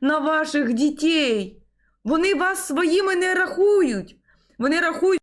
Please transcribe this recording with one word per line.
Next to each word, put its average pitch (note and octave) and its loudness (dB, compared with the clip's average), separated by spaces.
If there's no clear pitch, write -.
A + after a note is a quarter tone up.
на D4+ 0
ваших D4+ -2
детей? C#4+ 0
Вони E4 0
вас F4+ -2
своїми F4+ 0
не F#4 0
рахують. F4+ 0
Вони C#4+ 0
рахують, E4+ 0